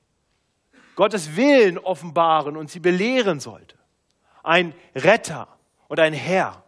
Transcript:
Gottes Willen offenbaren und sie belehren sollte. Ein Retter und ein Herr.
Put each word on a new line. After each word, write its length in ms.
Gottes 400
Willen 420
offenbaren 800
und 140
sie 80
belehren 600
sollte. 360
Ein 300
Retter 520
und 120
ein 140
Herr. 540